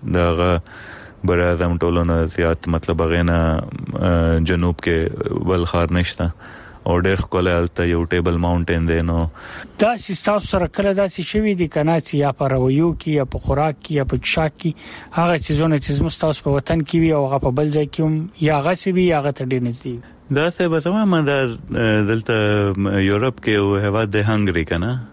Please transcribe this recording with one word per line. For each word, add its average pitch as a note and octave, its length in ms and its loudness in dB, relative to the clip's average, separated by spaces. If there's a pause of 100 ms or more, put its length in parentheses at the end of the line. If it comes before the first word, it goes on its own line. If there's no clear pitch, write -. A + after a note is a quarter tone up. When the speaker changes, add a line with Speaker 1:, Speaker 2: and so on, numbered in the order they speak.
(140)
Speaker 1:
د F2 160 2
هغه E2+ 320 2 (640)
بر F2+ 200 2
اعظم F2 340 0
ټولو E2+ 300 2
نه E2 240 0
زیات، E2 400 0
مطلب E2 280 -2
هغې E2+ 280 2
نه، E2+ 80 2 (600)
آه، E2 400 2 (120)
جنوب E2+ 340 0
کې - 680 -2
بل F2 140 2
ښار E2+ 340 0
نشته، E2+ 320 -2 (560)
او F2 140 2
ډېر F#2+ 180 2
ښکلی F2+ 400 0
هلته F2 320 -2
یو E2+ 100 2 (100)
ټیبل F2 320 0
ماونټین E2+ 440 0
دی. E2 200 2
نو E2 220 0 (500)
Speaker 2:
داسې G#3+ 400 0
ستاسو G3+ 280 0
سره F3 200 0
کله G3 260 0
داسې F#3+ 280 -2 (100)
شوي G#3+ 300 0
دي E3 60 0
که D3 160 -2
نه، D#3+ 160 2
چې - 140 -8 (100)
یا C#3+ 80 2
په C3+ 220 -2
رویو C3+ 380 2 (100)
کې، - 60 -6
یا D3 180 2
په - 220 -6
خوراک D3 360 0
کې، - 80 -8
یا C#3 140 0
په C3 120 -2
څښاک D#3 440 -2
کې، E3 100 0 (460)
هغه E3+ 200 2
څیزونه D3+ 460 2
چې - 140 -4
زموږ C#3 220 0
ستاسو D#3 280 0
په C#3+ 120 2
وطن E3 280 -2
کې - 80 -4
وي D#3+ 160 4
او D3 160 2
هغه C3+ 200 0
په C3 120 2
بل D3+ 120 2
ځای D3+ 200 2
کې - 80 -10
هم D#3 300 0 (180)
یا D3+ 140 2
هغسې F3 320 0
وي، F3+ 180 4
یا D#3 80 2
هغه C#3+ 120 -2
ته C3+ 140 -6
ډېر B2+ 220 -2
نږدې B2 300 -8
وي؟ - 180 -18 (120)
Speaker 1:
داسې E3 440 0
به D#3+ 80 2
زه D#3+ 120 -2
وایم، G3+ 340 2
دا، C#3 180 2
آه، A2 640 0
دلته A2+ 260 0 (760)
یورپ G#2+ 340 0
کې - 60 -2
یو G2+ 260 4
هیواد G#2 360 0
دی، G#2 120 2
هنګري G2+ 480 0
که E2 60 0
نه؟ A#2+ 220 -2 (140)